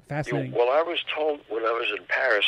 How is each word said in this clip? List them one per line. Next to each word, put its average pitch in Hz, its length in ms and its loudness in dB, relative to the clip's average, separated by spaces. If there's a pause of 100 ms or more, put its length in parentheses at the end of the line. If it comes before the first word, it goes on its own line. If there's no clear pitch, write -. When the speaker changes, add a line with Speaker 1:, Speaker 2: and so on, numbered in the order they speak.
Speaker 1:
fascinating 139 440 -4
Speaker 2:
You, 127 60 0
well, 120 120 4
I 151 120 4
was 165 200 -2 (120)
told 151 340 -2
when 113 160 -4
I 113 80 2
was 117 260 0
in 87 80 -12
Paris, 123 420 2